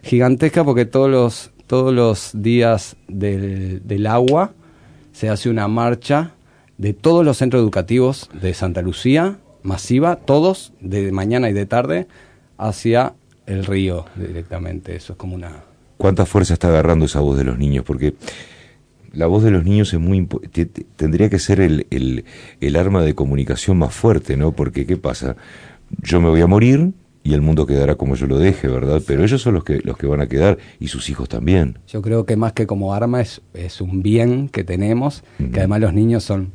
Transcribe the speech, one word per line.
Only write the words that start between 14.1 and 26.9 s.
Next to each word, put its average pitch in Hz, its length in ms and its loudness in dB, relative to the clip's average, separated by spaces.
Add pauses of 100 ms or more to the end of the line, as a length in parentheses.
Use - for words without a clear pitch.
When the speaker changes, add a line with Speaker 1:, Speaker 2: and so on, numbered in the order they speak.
Speaker 1:
directamente. 85 800 -10
Eso 87 180 -16
es - 40 -18
como 92 160 -12
una 85 300 -14 (340)
Speaker 2:
¿Cuánta 95 300 2
fuerza 92 260 2
está 85 140 0
agarrando 80 380 4
esa 73 160 -2
voz 71 140 2
de 67 100 2
los 62 120 -2
niños? 69 260 0
Porque 71 300 -2 (1000)
la 80 140 -2
voz 95 180 4
de 113 60 6
los 92 140 4
niños 101 280 2
es 85 80 0
muy 92 200 2
impo-, - 200 -4 (120)
te-, 85 160 -2
te-, - 180 -14 (100)
tendría 85 360 2
que 95 80 0
ser 98 220 2
el, 78 280 2
el, 64 360 -4 (360)
el 71 140 -2
arma 92 260 2
de 76 140 2
comunicación 69 640 0
más 69 160 0
fuerte, 80 420 0
¿no? 76 140 2
Porque, 67 340 -4
¿qué 180 120 -2
pasa? 65 380 -6 (680)
Yo 87 180 2
me 82 80 4
voy 80 120 6
a 87 60 6
morir 127 440 4 (320)